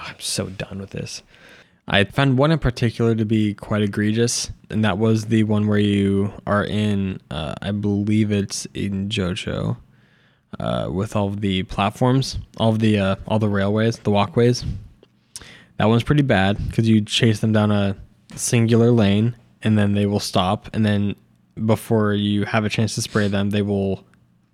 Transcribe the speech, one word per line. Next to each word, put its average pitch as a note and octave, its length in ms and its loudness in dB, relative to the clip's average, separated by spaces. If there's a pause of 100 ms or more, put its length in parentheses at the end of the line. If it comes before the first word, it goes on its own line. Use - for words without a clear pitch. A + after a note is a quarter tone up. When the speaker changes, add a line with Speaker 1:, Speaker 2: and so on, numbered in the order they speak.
Speaker 1:
I'm - 140 -16
so - 280 -6
done F#2+ 320 -12
with G2 120 -12
this." - 320 -12 (640)
Speaker 2:
I G2+ 160 4
found C3+ 340 0
one C#3+ 140 4
in D#3+ 80 2
particular A#2 560 -2
to A2 100 -2
be G#2+ 280 0
quite G#2 280 -4
egregious, G#2+ 680 0 (180)
and A2 140 0
that G2 140 2
was A2 280 2
the A2 200 2
one G#2+ 220 0
where G#2 120 2
you G2+ 540 2 (120)
are G#2 180 0
in, G2+ 580 -2 (100)
uh, D2+ 300 -6
I G2+ 100 -4
believe G#2 640 0
it's G2+ 400 -4
in G2 340 -4
Jocho, G#2 720 -4 (840)
uh, A#1 320 -4
with F#2+ 240 -4
all G#2 120 0
of G2+ 120 -6
the F#2+ 240 -2
platforms, B2 760 0 (200)
all A2+ 140 2
of A2 80 0
the, G#2+ 200 4
uh, G2 160 0 (120)
all A2 120 0
the G#2+ 100 0
railways, G#2 500 0
the - 120 -2
walkways. A#2 540 2 (1120)
That G#2 80 2
one's A2+ 180 4
pretty D3 200 2
bad G#2 340 2 (160)
'cause A2+ 140 2
you A2 140 6
chase G#2+ 380 2
them A2 140 0
down G#2+ 180 4
a G2+ 240 0 (400)
singular A#2 560 4
lane, A2 440 2 (260)
and G#2+ 160 2
then G2+ 160 2
they G2+ 120 0
will G2+ 140 0
stop, G2 540 -2
and A2 120 0
then G2+ 300 0 (500)
before G#2+ 480 2
you G#2 320 0
have A2 200 0
a G#2 40 -2
chance A2 260 -2
to A#2 60 -4
spray G#2 280 0
them, G2+ 220 -2
they G#2 100 0
will G2 420 -2 (500)